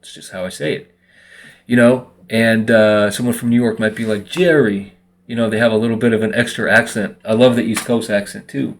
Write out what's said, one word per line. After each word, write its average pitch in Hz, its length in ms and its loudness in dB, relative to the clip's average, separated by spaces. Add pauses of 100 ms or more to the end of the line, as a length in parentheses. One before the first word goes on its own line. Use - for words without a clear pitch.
It's - 140 -20
just - 180 -20
how 92 120 -8
I 92 40 -6
say 143 260 -6
it, - 200 -12 (720)
you 120 100 0
know? 123 340 4 (180)
And, 113 420 0
uh, 107 400 4
someone 120 240 -4
from 117 160 -4
New 120 60 2
York 120 220 0
might 107 160 -2
be 113 100 -8
like, 107 200 -4
Jerry. 135 720 0 (320)
You 120 100 -8
know, 113 140 0
they 110 80 -2
have 117 140 2
a 110 40 0
little 113 200 0
bit 117 160 0
of 107 100 0
an 110 120 -2
extra 117 360 -2
accent. 110 540 0
I 107 80 -4
love 120 240 4
the 117 60 0
East 110 220 -4
Coast 117 260 -2
accent, 101 380 -4
too. 135 320 -8